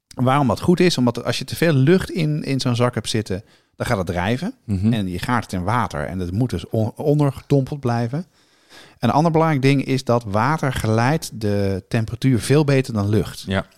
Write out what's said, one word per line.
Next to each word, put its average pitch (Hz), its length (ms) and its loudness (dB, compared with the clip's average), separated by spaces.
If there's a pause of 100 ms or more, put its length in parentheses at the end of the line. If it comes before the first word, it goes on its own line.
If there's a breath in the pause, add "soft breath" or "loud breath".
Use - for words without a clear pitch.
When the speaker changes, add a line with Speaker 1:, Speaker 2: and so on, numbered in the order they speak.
(140)
Speaker 1:
Waarom 131 340 2
dat 98 120 0
goed 175 200 2
is? 180 180 2
Omdat 120 260 0
als - 140 -2
je 143 60 -8
te - 120 -10
veel 160 160 2
lucht 143 380 4
in, 156 320 -2
in 135 180 -4
zo'n 123 160 0
zak 120 180 2
hebt - 140 -6
zitten, 104 360 -4 (320 soft breath)
dan 117 100 -4
gaat 113 120 0
het 90 80 -2
drijven. 110 480 -2 (100)
Speaker 2:
Mhm. 101 280 0
Speaker 1:
En 104 160 -2
je 87 100 -6
gaart 120 260 -2
het - 80 -10
in 90 120 -4
water 101 420 -2
en 92 120 -6
dat 87 140 -4
moet 117 180 0
dus - 180 -6
on-, 110 280 -2
ondergedompeld 143 840 0
blijven. 120 460 -2 (720 loud breath)
Een 117 120 0
ander 160 220 4
belangrijk 156 300 2
ding 135 220 4
is 131 200 -2
dat 120 200 2
water 123 480 0
geleidt 117 680 0
de 101 480 0
temperatuur 120 520 0
veel 147 240 2
beter 135 280 0
dan 104 160 0
lucht. - 380 -2
Speaker 2:
Ja. 95 200 -2 (120)